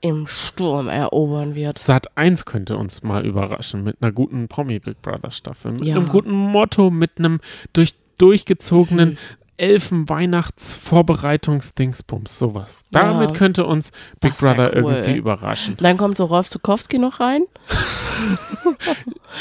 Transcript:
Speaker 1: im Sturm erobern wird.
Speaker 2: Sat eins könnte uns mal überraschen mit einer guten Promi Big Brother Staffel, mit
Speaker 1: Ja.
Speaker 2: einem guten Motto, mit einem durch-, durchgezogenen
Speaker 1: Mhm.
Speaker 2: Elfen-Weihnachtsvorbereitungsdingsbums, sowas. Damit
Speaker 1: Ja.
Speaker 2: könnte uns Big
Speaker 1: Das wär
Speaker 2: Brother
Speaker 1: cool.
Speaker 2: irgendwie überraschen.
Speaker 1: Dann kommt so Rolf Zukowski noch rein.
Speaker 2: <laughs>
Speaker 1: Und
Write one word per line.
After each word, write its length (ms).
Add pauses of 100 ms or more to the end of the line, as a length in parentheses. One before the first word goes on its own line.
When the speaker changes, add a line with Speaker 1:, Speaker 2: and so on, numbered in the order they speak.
Speaker 1:
im 260
Sturm 600
erobern 680
wird. 220
Speaker 2:
Sat 380
eins 300
könnte 320
uns 240
mal 240
überraschen 580
mit 160
einer 120
guten 360
Promi 300
Big 240
Brother 300
Staffel, 400
mit 120
Speaker 1:
Ja. 120
Speaker 2:
einem 120
guten 220
Motto, 600
mit 280
einem 220 (340)
durch-, 220 (220)
durchgezogenen 920
Speaker 1:
Mhm. 80 (380)
Speaker 2:
Elfen-Weihnachtsvorbereitungsdingsbums, 2750
sowas. 520
Damit 400
Speaker 1:
Ja. 60
Speaker 2:
könnte 300
uns 260 (280)
Big 120
Speaker 1:
Das 100
wär 120
Speaker 2:
Brother 300
Speaker 1:
cool. 80
Speaker 2:
irgendwie 260
überraschen. 600
Speaker 1:
Dann 160
kommt 220
so 60
Rolf 240
Zukowski 500
noch 220
rein. 220 (260)
Speaker 2:
<laughs> 960
Speaker 1:
Und 120 (640)